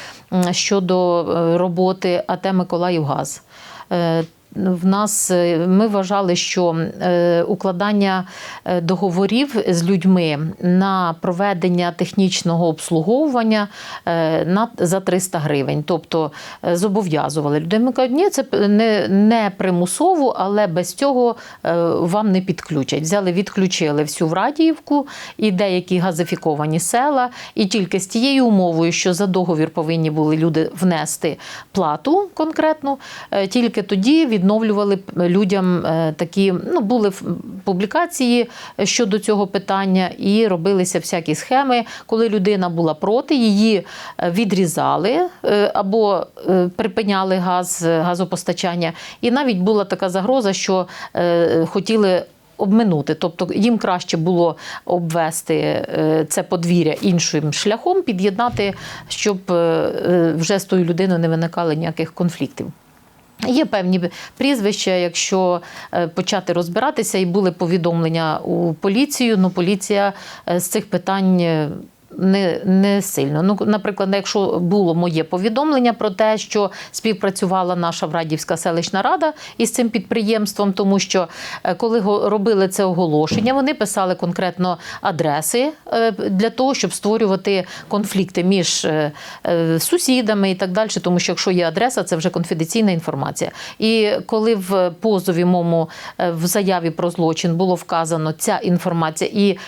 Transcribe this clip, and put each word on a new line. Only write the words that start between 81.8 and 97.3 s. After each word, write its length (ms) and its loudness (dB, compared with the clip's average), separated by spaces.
го-, 300 2
робили 380 2
це 160 0
оголошення, 720 2
вони 200 2
писали 420 -2
конкретно 600 -2
адреси, 720 0
е, 180 2
для 380 0
того, 240 0
щоб 200 -2
створювати 720 0
конфлікти 560 -2
між, 420 0
е, 260 0
е, 320 2
сусідами 720 0
і 40 0
так 160 -4
далі, 180 0
тому 300 0
що 120 -2
якщо 200 -2
є 160 2
адреса, 360 0
це 120 -2
вже 140 0
конфіденційна 600 0
інформація. 600 -4
І 320 2
коли 300 0
в 440 0
позові 460 0
моєму, 440 2
е, 120 0
в 140 -4
заяві 440 0
про 200 -2
злочин 460 0